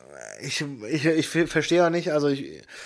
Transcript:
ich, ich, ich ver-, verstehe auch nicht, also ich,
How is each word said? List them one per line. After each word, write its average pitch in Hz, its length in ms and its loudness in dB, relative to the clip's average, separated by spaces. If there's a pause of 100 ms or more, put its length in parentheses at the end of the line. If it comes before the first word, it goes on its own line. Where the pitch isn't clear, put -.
(420)
ich, 143 220 -4 (260)
ich, 151 160 0
ich 160 220 2
ver-, 165 180 2
verstehe 170 400 4
auch 170 40 4
nicht, 170 220 -2
also 147 140 4
ich, 139 360 -2 (240)